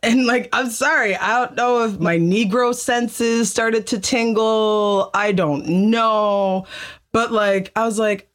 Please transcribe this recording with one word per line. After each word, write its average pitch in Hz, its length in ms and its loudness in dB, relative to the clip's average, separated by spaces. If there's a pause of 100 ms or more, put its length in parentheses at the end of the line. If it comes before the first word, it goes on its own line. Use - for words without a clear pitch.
and, 240 220 2
like, 240 300 0
"I'm 247 160 -2
sorry, 254 440 0
I 220 300 -2
don't 247 100 -10
know 240 300 0
if 202 160 -4
my 170 160 0
Negro 214 580 2
senses 233 760 0
started 226 380 0
to 240 100 -2
tingle. 214 1120 0
I 208 200 0
don't 147 360 0
know." 202 960 0 (480)
But, 233 180 0
like, 202 460 0
I 220 80 0
was 220 140 -2
like, 208 360 -2